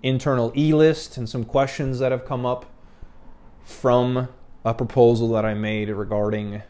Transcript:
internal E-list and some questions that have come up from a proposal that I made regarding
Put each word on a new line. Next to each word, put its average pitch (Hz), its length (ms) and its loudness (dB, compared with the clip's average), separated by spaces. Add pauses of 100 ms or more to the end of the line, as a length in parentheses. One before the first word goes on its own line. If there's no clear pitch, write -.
internal 131 520 0
E-list 156 600 2
and 117 100 -6
some 117 160 -4
questions 131 560 0
that 131 120 0
have 127 120 -4
come 127 220 -6
up 127 200 -4 (1000)
from 127 640 0 (340)
a 113 100 0
proposal 117 560 4
that 110 140 2
I 110 100 0
made 107 360 -2
regarding 104 800 -4